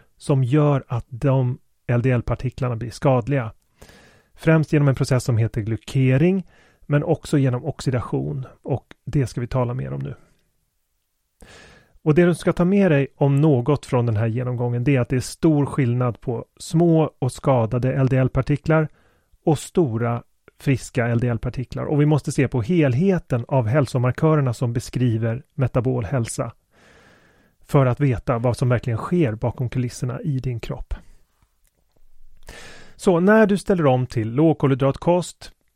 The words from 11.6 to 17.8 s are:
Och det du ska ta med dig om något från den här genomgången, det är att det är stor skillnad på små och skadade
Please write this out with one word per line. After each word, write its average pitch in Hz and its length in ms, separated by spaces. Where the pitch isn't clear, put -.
Och 156 120
det 175 100
du 175 100
ska 170 180
ta 175 120
med 190 260
dig 139 160
om 139 240
något 143 460
från 123 200
den 113 100
här 113 100
genomgången, 120 580
det 139 120
är 123 40
att 120 80
det 135 80
är 127 40
stor 147 460
skillnad 123 540
på 120 240
små 160 640
och 127 140
skadade 123 600